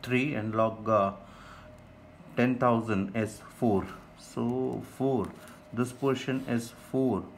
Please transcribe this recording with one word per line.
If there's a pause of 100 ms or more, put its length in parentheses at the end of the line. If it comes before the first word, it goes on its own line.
three,
and
log,
uh, (1300)
ten
thousand
is (160)
four. (320)
So (160)
four, (440)
this
portion
is (180)
four (140)